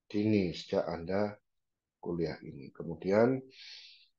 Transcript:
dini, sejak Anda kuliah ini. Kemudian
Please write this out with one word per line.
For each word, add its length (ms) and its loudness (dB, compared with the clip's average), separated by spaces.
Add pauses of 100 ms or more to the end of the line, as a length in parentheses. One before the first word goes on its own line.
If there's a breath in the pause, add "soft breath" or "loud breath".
dini, 480 2
sejak 320 -2
Anda 480 -2 (640)
kuliah 480 -2
ini. 320 -12
Kemudian 640 2 (800 loud breath)